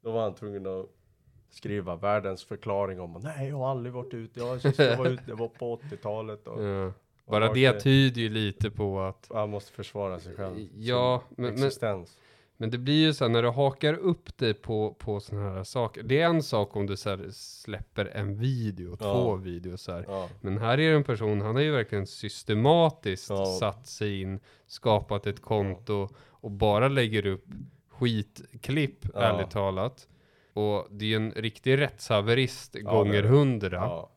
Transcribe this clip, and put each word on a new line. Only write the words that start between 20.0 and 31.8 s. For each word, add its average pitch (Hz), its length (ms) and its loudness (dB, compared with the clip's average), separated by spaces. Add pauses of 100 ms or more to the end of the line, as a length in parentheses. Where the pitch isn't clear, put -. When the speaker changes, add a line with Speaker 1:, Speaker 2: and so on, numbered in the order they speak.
Speaker 1:
Ja. 95 200 -6 (120)
Speaker 2:
Men 101 180 -4
här 117 220 2
är 160 100 4
det 156 60 6
en 143 80 4
person, 107 360 0
han 107 140 -2
har 135 80 2
ju 151 100 2
verkligen 104 340 -2
systematiskt 113 1200 2
Speaker 1:
Ja. 98 160 0
Speaker 2:
satt 95 400 -2
sig 101 360 -4
in, 95 180 -6 (260)
skapat 104 600 2
ett 101 140 -2
Speaker 1:
Ja. - 60 -20
Speaker 2:
konto 98 640 -2 (220)
och - 200 -12
bara 104 380 4
lägger 110 380 2
upp 95 180 -2 (440)
skitklipp, 123 1300 -4
Speaker 1:
Ja. 101 60 -2
Speaker 2:
ärligt 90 300 2
talat. 98 580 -2 (440)
Och 104 380 0
det 104 220 -2
är 110 40 4
en 110 160 0
riktig 131 460 0
rättshaverist 120 1040 0